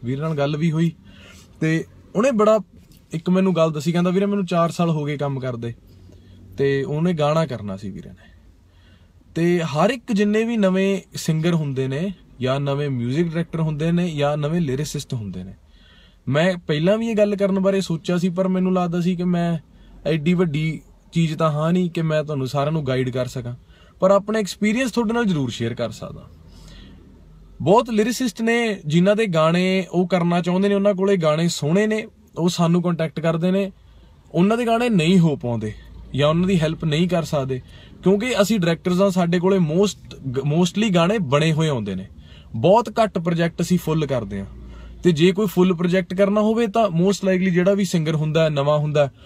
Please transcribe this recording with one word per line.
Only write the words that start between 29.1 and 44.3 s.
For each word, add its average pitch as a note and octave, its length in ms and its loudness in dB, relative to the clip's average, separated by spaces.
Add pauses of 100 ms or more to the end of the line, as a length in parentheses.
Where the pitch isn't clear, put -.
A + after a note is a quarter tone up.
ਦੇ A3 100 0
ਗਾਣੇ F3+ 680 2
ਉਹ F3+ 160 0
ਕਰਨਾ F3 340 0
ਚਾਹੁੰਦੇ F3+ 280 0
ਨੇ, G3+ 60 2
ਉਹਨਾਂ G3+ 180 2
ਕੋਲੇ G3 240 2
ਗਾਣੇ D#3+ 300 2
ਸੋਹਣੇ F3 400 0
ਨੇ, G#3+ 200 -4 (300)
ਉਹ E3 120 0
ਸਾਨੂੰ E3+ 320 2
contact E3 380 -4
ਕਰਦੇ E3 320 0
ਨੇ, G3 200 -2 (600)
ਉਹਨਾਂ G3 260 2
ਦੇ A#3+ 80 -2
ਗਾਣੇ A#3 240 2
ਨਹੀਂ F#3 300 4
ਹੋ E3 160 4
ਪਾਉਂਦੇ A2+ 380 -6 (420)
ਜਾਂ C3+ 120 2
ਉਹਨਾਂ E3+ 200 2
ਦੀ F#3+ 120 2
help D#3+ 260 -2
ਨਹੀਂ E3 240 0
ਕਰ E3+ 140 0
ਸਕਦੇ, C3 380 -4 (420)
ਕਿਉਂਕਿ G#3 380 2
ਅਸੀਂ G#3 180 2
directors F3 420 0
ਹਾਂ, G3+ 80 4
ਸਾਡੇ F3+ 300 0
ਕੋਲੇ F#3+ 180 2
most, F3+ 600 0 (220)
mostly F3 560 0
ਗਾਣੇ F3 220 4
ਬਣੇ D#3 360 2
ਹੋਏ D#3 160 0
ਆਉਂਦੇ G#2 260 -4
ਨੇ, F#2 120 -10 (480)
ਬਹੁਤ G3 340 4
ਘੱਟ G#3+ 280 0
project E3+ 440 -2
ਅਸੀਂ F3+ 180 2
full D#3 260 -2
ਕਰਦੇ G#2+ 340 -4